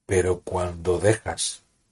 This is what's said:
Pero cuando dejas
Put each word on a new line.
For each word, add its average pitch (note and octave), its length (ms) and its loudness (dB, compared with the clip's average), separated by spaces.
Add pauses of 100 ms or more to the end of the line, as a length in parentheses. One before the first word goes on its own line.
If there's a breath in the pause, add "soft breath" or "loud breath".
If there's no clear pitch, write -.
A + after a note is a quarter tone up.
Pero F#2 360 2
cuando F2 580 -2
dejas - 640 -2 (280)